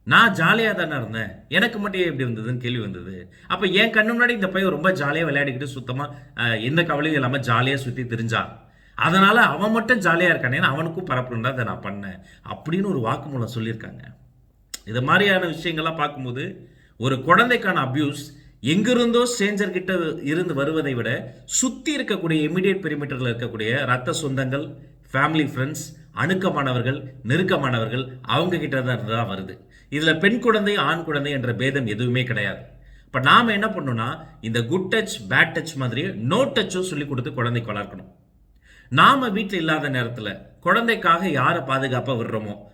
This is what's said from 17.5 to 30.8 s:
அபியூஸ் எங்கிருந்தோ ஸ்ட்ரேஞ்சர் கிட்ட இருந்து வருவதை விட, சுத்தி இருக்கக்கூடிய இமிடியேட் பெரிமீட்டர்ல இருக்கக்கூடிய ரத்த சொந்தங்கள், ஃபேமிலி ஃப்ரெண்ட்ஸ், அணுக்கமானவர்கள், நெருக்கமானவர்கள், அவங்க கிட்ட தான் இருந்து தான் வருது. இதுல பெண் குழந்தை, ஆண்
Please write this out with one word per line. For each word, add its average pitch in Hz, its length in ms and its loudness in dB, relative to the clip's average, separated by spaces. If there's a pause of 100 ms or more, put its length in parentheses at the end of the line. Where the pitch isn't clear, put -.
அபியூஸ் 143 520 -2 (260)
எங்கிருந்தோ 233 640 4
ஸ்ட்ரேஞ்சர் 202 460 0
கிட்ட 180 260 -2 (260)
இருந்து 156 300 0
வருவதை 139 400 0
விட, 120 520 -4
சுத்தி - 540 -2
இருக்கக்கூடிய 165 500 0
இமிடியேட் 185 320 0
பெரிமீட்டர்ல 139 480 -4
இருக்கக்கூடிய 117 560 -2
ரத்த 127 260 -2
சொந்தங்கள், 135 640 -4 (380)
ஃபேமிலி 151 340 2
ஃப்ரெண்ட்ஸ், - 500 -6 (180)
அணுக்கமானவர்கள், 139 880 0 (200)
நெருக்கமானவர்கள், 131 960 0
அவங்க 165 360 0
கிட்ட 135 240 -2
தான் 123 140 -2
இருந்து 107 160 -4
தான் 113 160 0
வருது. 95 300 -10 (320)
இதுல 151 300 2
பெண் 208 200 4
குழந்தை, 214 360 2
ஆண் 160 280 0